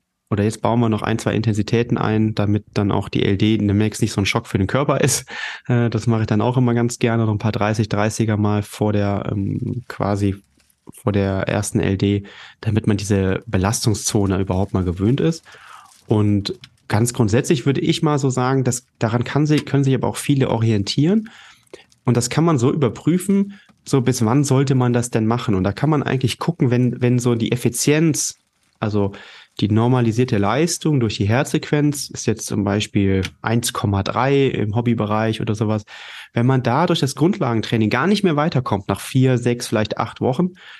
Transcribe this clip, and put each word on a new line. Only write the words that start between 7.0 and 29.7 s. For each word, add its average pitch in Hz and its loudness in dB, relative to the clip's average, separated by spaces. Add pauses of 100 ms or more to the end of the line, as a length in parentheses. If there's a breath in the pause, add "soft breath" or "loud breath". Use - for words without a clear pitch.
noch 110 0
ein 104 0
paar 110 0
dreißig, 107 0
dreißiger 107 0
mal 104 0
vor 104 -2
der, 101 -2
ähm, 101 -6
quasi 101 -2 (560)
vor - -4
der 98 0
ersten 104 -2
L 92 0
D, 101 0 (380 loud breath)
damit 107 -2
man 101 2
diese 98 0
Belastungszone 98 0
überhaupt 95 -2
mal 92 0
gewöhnt 95 0
ist. 165 0 (640 loud breath)
Und 104 0 (300)
ganz 113 0
grundsätzlich 123 0
würde 135 0
ich - -2
mal 151 2
so 135 0
sagen, 127 0
dass 120 -2 (140)
daran 117 0
kann 147 0
sich, 151 2
können 139 0
sich 131 2
aber - -2
auch 104 -4
viele 135 0
orientieren. 113 2 (760 loud breath)
Und 120 4
das 117 -2
kann 151 2
man 165 4
so 127 2
überprüfen, 180 0 (320 loud breath)
so 139 2
bis 120 0
wann 131 4
sollte 135 2
man 123 2
das 120 0
denn 113 0
machen? 113 0
Und 95 0
da 101 2
kann 143 -2
man 151 2
eigentlich - -2
gucken, 156 0
wenn, 123 0
wenn 123 2
so 123 2
die 113 -2
Effizienz, 143 0 (440)
also 101 0 (480 loud breath)
die 101 2
normalisierte 117 2